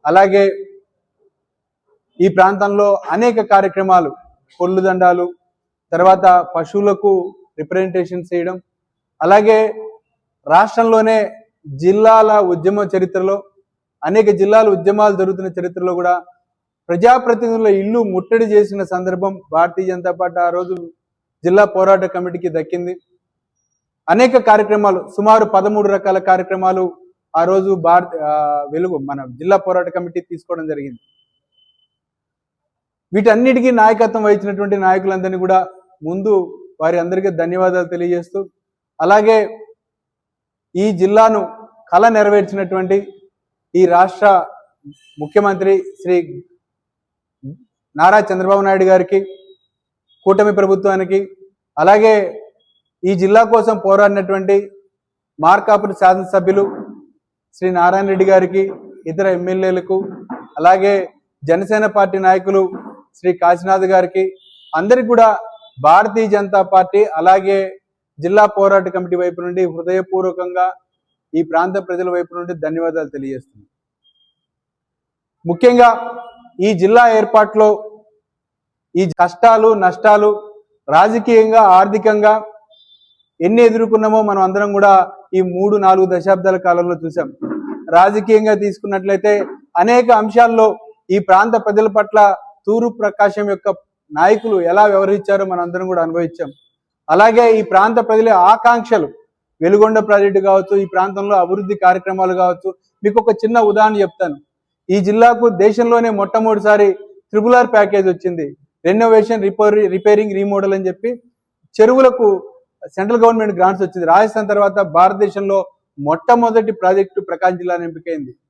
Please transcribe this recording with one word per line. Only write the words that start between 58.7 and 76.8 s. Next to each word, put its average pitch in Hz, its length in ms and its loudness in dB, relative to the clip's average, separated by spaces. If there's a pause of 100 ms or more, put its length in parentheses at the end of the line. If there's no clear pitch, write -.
ఇతర 165 200 -4
ఎమ్మెల్యేలకు, 185 800 -2 (540)
అలాగే 190 500 2 (360)
జనసేన 196 420 -2
పార్టీ 196 320 -2
నాయకులు 190 540 0 (420)
శ్రీ 180 180 -4
కాశీనాథ్ 180 520 0
గారికి, 190 520 -2 (380)
అందరికి 214 340 0
కూడా 226 300 4 (420)
భారతీయ 202 460 2
జనతా 202 360 0
పార్టీ 190 420 2
అలాగే 190 680 0 (460)
జిల్లా 202 260 2
పోరాట 196 420 0
కమిటీ 180 280 -6
వైపు 175 240 -4
నుండి 180 240 -4
హృదయపూర్వకంగా 180 1080 -4 (640)
ఈ 165 80 -2
ప్రాంత 180 460 -4
ప్రజల 180 220 -6
వైపు 175 240 -6
నుండి 175 200 -12
ధన్యవాదాలు 160 540 -8
తెలియజేస్తున్నాను. 135 640 -16 (1800)
ముఖ్యంగా 240 720 2 (420)
ఈ 208 180 0
జిల్లా 226 380 4